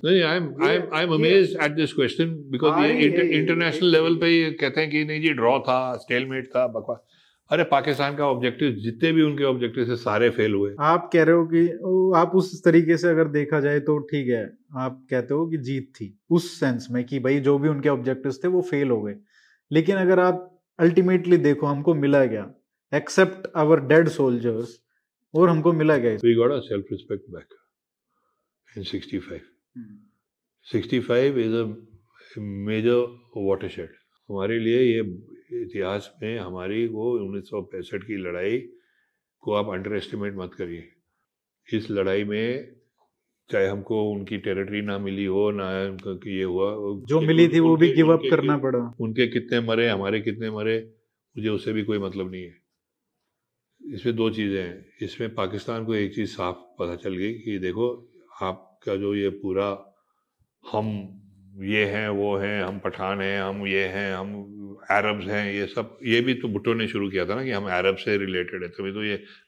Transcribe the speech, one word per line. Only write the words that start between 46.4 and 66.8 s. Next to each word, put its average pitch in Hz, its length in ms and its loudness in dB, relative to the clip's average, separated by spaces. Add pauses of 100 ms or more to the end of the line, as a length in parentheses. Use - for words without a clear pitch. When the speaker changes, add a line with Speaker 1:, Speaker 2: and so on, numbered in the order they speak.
Speaker 1:
हुआ, 95 300 -2 (340)
Speaker 2:
जो 143 120 2
Speaker 1:
उनके, 156 80 2
Speaker 2:
मिली 160 220 6
थी, 160 120 4
वो 165 160 6
भी 165 120 6
Speaker 1:
उनके, - 120 4
Speaker 2:
give 160 140 6
up 160 40 4
Speaker 1:
उनके, 135 120 -2
Speaker 2:
करना 147 280 2
पड़ा। 123 420 -4
Speaker 1:
उनके 113 260 0
कितने 120 340 -2
मरे, 117 280 0
हमारे 101 320 -2
कितने 110 300 -6
मरे, 110 420 -4 (440)
मुझे 107 120 -4
उससे 107 240 -4
भी 107 100 -2
कोई 104 160 -2
मतलब 95 320 -6
नहीं 92 120 -12
है। 85 120 -18 (1400)
इसमें 117 220 -4
दो 113 140 0
चीज़ें 104 320 -2
हैं। 87 240 -12 (160)
इसमें 110 320 -8
पाकिस्तान 107 500 -6
को 113 100 -2
एक 101 200 -2
चीज़ 104 160 -6
साफ - 480 -10
पता 87 180 -6
चल 92 200 -8
गई 101 180 -6
कि 110 240 -8
देखो, 107 540 -6 (300)
आपका 98 540 -6
जो 101 180 -2
ये 98 140 -2
पूरा 98 680 -4 (800)
हम 107 480 -6 (380)
ये 104 260 0
हैं, 104 240 -2
वो 101 280 -2
हैं, 101 260 -4
हम 95 160 -6
पठान 95 420 -6
हैं, 98 220 -2
हम 98 240 -6
ये 98 180 0
हैं, 95 300 -4
हम 101 400 -10 (360)
अरब्स 104 340 0
हैं, 101 300 -4
ये 101 120 -4
सब, 110 380 -10
ये 117 160 4
भी 127 140 0
तो 117 140 -6
भुट्टो 104 260 -2
ने 113 140 -4